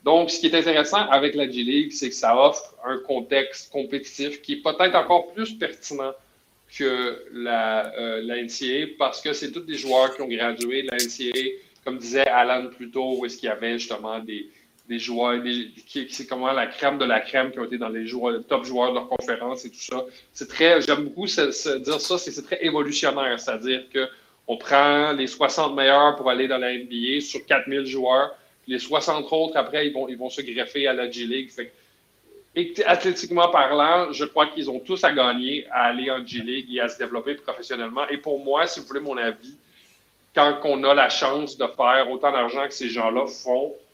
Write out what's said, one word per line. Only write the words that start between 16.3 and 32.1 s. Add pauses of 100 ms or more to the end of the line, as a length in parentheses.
la
crème
de
la
crème
qui
ont
été
dans
les
joueurs,
les
top
joueurs
de
leur
conférence
et
tout
ça. (280)
C'est
très,
j'aime
beaucoup
ce,
ce,
dire
ça,
c'est,
c'est
très
évolutionnaire,
c'est-à-dire
que (400)
on
prend
les
soixante
meilleurs
pour
aller
dans
la
N
B
A
sur
quatre
mille
joueurs, (280)
puis
les
soixante
autres,
après,
ils
vont,
ils
vont
se
greffer
à
la
G-League.
Fait
que, (880)